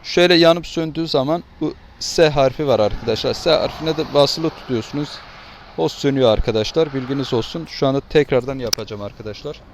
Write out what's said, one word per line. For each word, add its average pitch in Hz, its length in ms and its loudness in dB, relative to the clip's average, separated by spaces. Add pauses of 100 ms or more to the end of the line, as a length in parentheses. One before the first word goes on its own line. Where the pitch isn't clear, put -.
Şöyle 180 300 4
yanıp 165 340 6
söndüğü 160 400 -4
zaman 151 360 0 (180)
bu 156 120 -2 (260)
S 160 300 2
harfi 139 380 0
var 113 120 4
arkadaşlar. 110 540 0
S - 180 0
harfine 156 460 -2
de 147 160 -6
basılı 147 360 2
tutuyorsunuz. 139 600 -6 (680)
O 160 120 0
sönüyor 135 440 2
arkadaşlar. 120 600 0
Bilginiz 135 400 -4
olsun. 151 360 -4
Şu - 180 -2
anda 135 140 0
tekrardan 135 580 0
yapacağım 107 420 -8
arkadaşlar. 107 580 -12 (140)